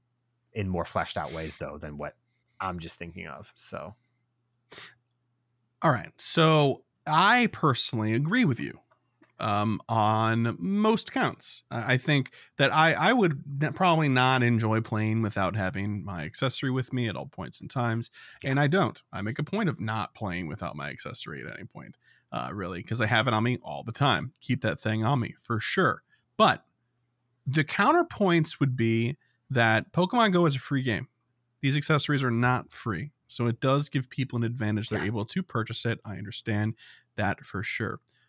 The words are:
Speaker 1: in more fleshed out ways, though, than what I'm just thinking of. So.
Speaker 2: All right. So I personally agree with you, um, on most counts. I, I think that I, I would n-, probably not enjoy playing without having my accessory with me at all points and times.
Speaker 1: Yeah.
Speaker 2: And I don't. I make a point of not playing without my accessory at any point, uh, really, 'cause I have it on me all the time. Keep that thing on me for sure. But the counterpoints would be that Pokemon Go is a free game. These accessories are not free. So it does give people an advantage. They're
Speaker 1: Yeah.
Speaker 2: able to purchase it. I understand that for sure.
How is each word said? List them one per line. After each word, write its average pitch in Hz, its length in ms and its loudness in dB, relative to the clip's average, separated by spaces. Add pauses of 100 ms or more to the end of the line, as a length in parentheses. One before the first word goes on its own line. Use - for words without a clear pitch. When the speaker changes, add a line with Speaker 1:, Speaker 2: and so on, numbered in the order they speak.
(540)
Speaker 1:
in 104 160 -4
more 85 160 -2
fleshed - 320 -4
out 76 140 -6
ways, 80 260 -8
though, 71 200 -10
than 76 200 -12
what 73 180 -10 (440)
I'm 90 200 -6
just 82 180 -10
thinking 85 300 -14
of. 73 280 -16
So. - 400 -12 (1900)
Speaker 2:
All 165 100 4
right. 107 260 -2
So 156 640 2 (220)
I 202 460 4
personally 113 600 0
agree 170 320 2
with 135 140 2
you, 67 200 -8 (600)
um, 104 500 0
on 113 680 2
most 208 540 0
counts. - 580 -4
I, 120 240 -2
I 127 40 6
think 139 340 0 (260)
that 135 160 4
I, 156 200 6
I 185 200 2
would 175 300 2 (180)
n-, 143 120 0
probably 160 360 4
not 127 320 4
enjoy 113 400 4
playing 110 400 0
without 98 340 0
having 98 480 -4
my 87 200 -8
accessory 131 480 -4
with 127 220 -4
me 123 160 0
at 92 60 -6
all 65 120 -10
points - 340 -12
and - 80 -12
times. 117 400 -2 (340)
Speaker 1:
Yeah. 135 80 -2
Speaker 2:
And 135 80 2
I 147 80 4
don't. 156 340 0 (100)
I 92 100 -10
make 107 160 -6
a 151 60 -2
point 196 260 -2
of - 120 -4
not 110 340 -6
playing 90 320 -6
without 85 280 -8
my 71 140 -8
accessory - 560 -12
at - 80 -12
any - 120 -16
point, - 320 -18 (340)
uh, 64 220 -6
really, 90 280 -6
'cause 113 200 -6
I 110 60 0
have 110 200 2
it 117 60 2
on 110 100 2
me 123 180 0
all 71 220 -10
the 117 80 -8
time. 131 480 0
Keep - 220 -4
that - 180 -2
thing 110 240 -2
on 127 160 2
me - 200 -6
for 113 200 -4
sure. - 420 0 (360)
But 202 280 4 (800)
the 147 200 0
counterpoints 202 920 2
would 131 160 2
be 117 420 2 (340)
that 113 420 2
Pokemon 208 400 2
Go 175 140 6
is 139 80 2
a 127 40 -4
free 135 220 -2
game. 120 260 -2 (540)
These 139 160 2
accessories 143 460 2
are 127 80 0
not 120 400 2
free. 113 400 -6 (160)
So 120 200 -2
it 113 120 -2
does 139 300 2
give 135 200 -4
people 127 280 -4
an 117 60 0
advantage. 110 460 -2
They're 104 100 -2
Speaker 1:
Yeah. 85 60 -4
Speaker 2:
able 107 200 -2
to 185 180 -4
purchase - 420 -4
it. 117 200 -2
I 104 120 -10
understand 104 580 -2 (400)
that 101 280 -2
for 98 200 -8
sure. - 360 -6 (300)